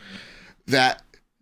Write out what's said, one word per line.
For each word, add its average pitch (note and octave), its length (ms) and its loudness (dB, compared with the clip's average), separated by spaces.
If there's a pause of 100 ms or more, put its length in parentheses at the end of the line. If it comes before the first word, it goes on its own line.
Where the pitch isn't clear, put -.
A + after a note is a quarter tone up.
(680)
that C3 340 0 (400)